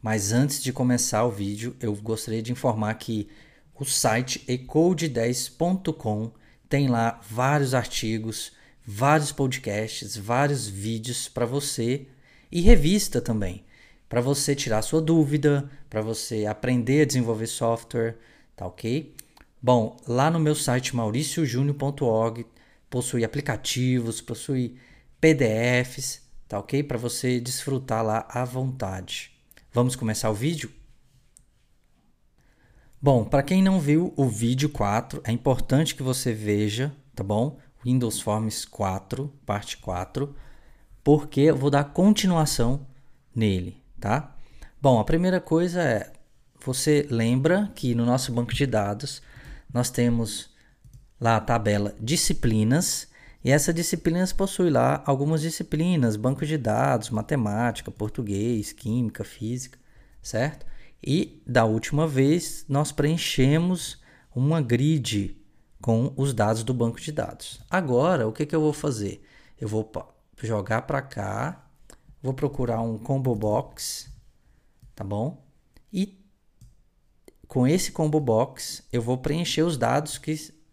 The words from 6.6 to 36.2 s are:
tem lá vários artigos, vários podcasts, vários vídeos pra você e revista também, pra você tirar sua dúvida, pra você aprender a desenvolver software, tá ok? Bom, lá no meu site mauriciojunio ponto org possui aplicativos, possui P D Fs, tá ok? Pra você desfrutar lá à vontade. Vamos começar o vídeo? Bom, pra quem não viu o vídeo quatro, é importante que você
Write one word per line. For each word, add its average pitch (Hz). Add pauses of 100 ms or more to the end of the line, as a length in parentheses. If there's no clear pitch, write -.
tem 139
lá 117 (100)
vários 131
artigos, 110 (340)
vários 139
podcasts, 110
vários 120
vídeos 110
pra 120
você 135 (420)
e 170
revista 160
também, 98 (440)
pra 120
você 139
tirar 110
sua 156
dúvida, 147 (180)
pra 110
você 107
aprender 123
a 143
desenvolver 117
software, 113 (400)
tá 95
ok? 123 (480)
Bom, 120
lá 127
no 165
meu 151
site 127
mauriciojunio 131
ponto 143
org 113 (460)
possui 123
aplicativos, 123
possui 123 (440)
P 160
D 123
Fs, - (240)
tá 104
ok? 135
Pra 139
você 123
desfrutar 127
lá 110
à 123
vontade. 123 (400)
Vamos 127
começar 113
o 107
vídeo? 131 (2250)
Bom, 131
pra 139
quem 185
não 190
viu 156
o 135
vídeo 120
quatro, 107
é 107
importante 131
que -
você 127